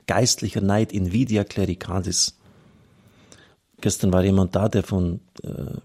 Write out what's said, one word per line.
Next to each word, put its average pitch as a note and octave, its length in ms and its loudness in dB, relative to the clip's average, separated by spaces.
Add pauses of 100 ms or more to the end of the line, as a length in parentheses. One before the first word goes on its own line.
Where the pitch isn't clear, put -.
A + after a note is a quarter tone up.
Geistlicher G#2+ 540 -2
Neid, G2+ 300 2
Invidia G#2 520 2
clericalis. F2+ 960 -2 (1400)
Gestern G2 320 2
war F#2 100 4
jemand F#2+ 320 2
da, G2+ 140 2
der G2+ 120 2
von, F#2 380 -2 (220)
äh, - 440 -10